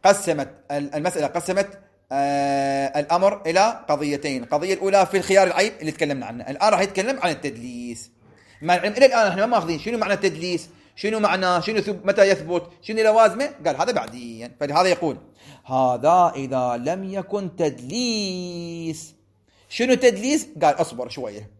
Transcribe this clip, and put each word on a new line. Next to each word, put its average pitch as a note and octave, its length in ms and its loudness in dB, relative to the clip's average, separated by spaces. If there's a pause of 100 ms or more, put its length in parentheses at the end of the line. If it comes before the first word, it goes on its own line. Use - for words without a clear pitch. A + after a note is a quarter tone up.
قسمت F3 440 2 (220)
ال-، C#3+ 240 -6
المسألة D#3 320 -2
قسمت، F#3 520 -4 (340)
آه، C#3 880 0
الأمر F#3 460 2
إلى G3 420 2
قضيتين. C#3+ 540 -2
القضية D#3 320 -2
الأولى F#3+ 320 4
في G3 100 -2
الخيار F#3+ 300 6
العيب F#3+ 340 2
اللي D#3 120 -6
تكلمنا C#3 340 -4
عنه، A#2 220 -12
الآن C#3+ 240 0
راح F#3 80 2
يتكلم G3+ 400 -2
عن F3 100 0
التدليس. A#2+ 800 -10 (520)
مع F3 120 2
العلم F#3 180 0
إلى B3+ 140 6
الآن A#3 200 4
إحنا G3 200 0
ما A#3+ 120 2
ماخذين E3 200 -2
شنو A3+ 200 -6
معنى G3+ 140 0
التدليس، F3 560 -2 (280)
شنو G#3+ 240 -2
معنى، F3+ 420 2
شنو G#3+ 180 -2
ثب-، F#3+ 260 -6
متى G3 240 6
يثبت، F3 400 -2 (120)
شنو A3 200 -2
لوازمه، A3 480 4 (160)
قال C#3+ 140 0
هذا A3 120 0
بعدين. A#2 680 -8
فلهذا D3+ 280 2
يقول: E3+ 300 0 (460)
"هذا C3 720 2
إذا B2+ 400 -2
لم E3 280 -4
يكن F#3+ 520 -8
تدليس". E3+ 1600 -6 (540)
شنو B3 260 2
تدليس؟ B3 540 2 (140)
قال: D3+ 180 4
"أصبر B2 280 -4
شوية". G#2 520 -10